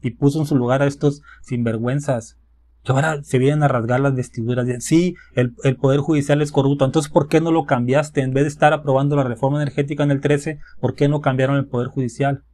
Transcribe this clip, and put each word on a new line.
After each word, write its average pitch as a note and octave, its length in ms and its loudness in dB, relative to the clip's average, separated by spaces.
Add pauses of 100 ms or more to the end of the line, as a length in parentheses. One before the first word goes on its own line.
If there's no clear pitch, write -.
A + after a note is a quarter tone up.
y B2 120 -6
puso C#3+ 280 0
en D3+ 60 -2
su D3+ 100 0
lugar B2 240 2
a C#3+ 60 2
estos C#3+ 340 -2 (220)
sinvergüenzas. A#2+ 960 -4 (460)
Que B2+ 80 -2
ahora D3 300 0
se - 140 -4
vienen C#3+ 260 2
a C#3+ 60 4
rasgar B2 320 0
las C#3 140 0
vestiduras. B2 520 -4 (160)
Sí, E3+ 320 2 (200)
el, B2+ 280 0
el C3+ 140 2
Poder C#3 240 2
Judicial D3 400 0
es D3 120 -2
corrupto. C#3 340 2
Entonces, D3 260 -2
¿por E3 160 2
qué D#3+ 140 2
no E3 100 0
lo D#3+ 140 2
cambiaste? C3+ 560 0
En C3 100 -2
vez C#3 120 2
de D#3 40 -2
estar D3+ 240 2
aprobando C#3+ 420 0
la C#3+ 100 2
reforma C3+ 360 -2
energética C#3+ 420 -4
en C#3+ 80 2
el C#3 120 0
trece, D3 360 -2 (220)
¿por A#2+ 140 -2
qué C#3+ 120 2
no D3 140 0
cambiaron C3 360 0
el C3+ 100 -2
Poder B2 220 -4
Judicial? C#3 640 -4